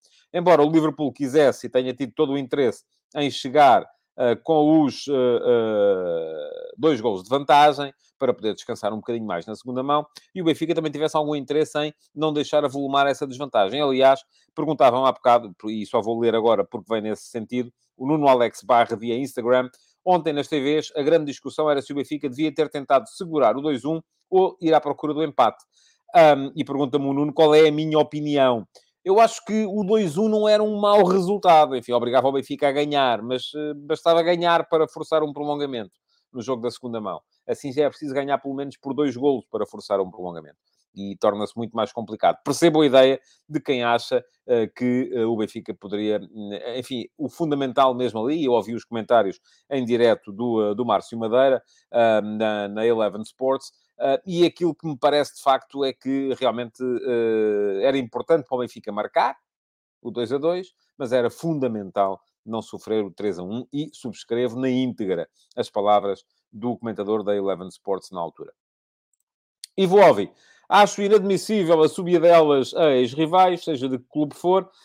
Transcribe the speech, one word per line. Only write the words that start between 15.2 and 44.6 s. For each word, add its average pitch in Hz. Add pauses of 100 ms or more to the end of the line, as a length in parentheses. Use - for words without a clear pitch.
e 107
só 117
vou 113
ler 117
agora 110
porque 113
vem 110
nesse 107
sentido, 120 (240)
o 131
Nuno 147
Alex 120
Barra 113
via 117
Instagram: 127 (340)
"Ontem 165
nas 143
T 156
Vs 147
a 147
grande 156
discussão 143
era 139
se 143
o -
Benfica 143
devia 143
ter 151
tentado 135
segurar 147
o 139
dois 139
um 160 (280)
ou 185
ir 160
à 151
procura 147
do 151
empate." 127 (500)
Ahm, 143
e 143
pergunta-me 143
o 139
Nuno 147
qual 151
é 156
a -
minha 156
opinião. 143 (360)
Eu 190
acho -
que 214
o 202
dois 190
um 220
não 214
era 214
um 214
mau 208
resultado. 180
Enfim, 120
obrigava 120
o 135
Benfica 139
a 139
ganhar, 139
mas, 123
eh, 151
bastava 156
ganhar 170
para 160
forçar 156
um 147
prolongamento 143 (400)
no 123
jogo 117
da 120
segunda 117
mão. 90 (280)
Assim 131
já 147
é 135
preciso 143
ganhar 139
pelo 139
menos 139
por 139
dois 131
golos 135
para 104
forçar 101
um 92
prolongamento. 85 (360)
E 98
torna-se 104
muito 113
mais 107
complicado. 107
Percebo 156
a 151
ideia 131 (280)
de 151
quem 123
acha, 120 (240)
eh, 113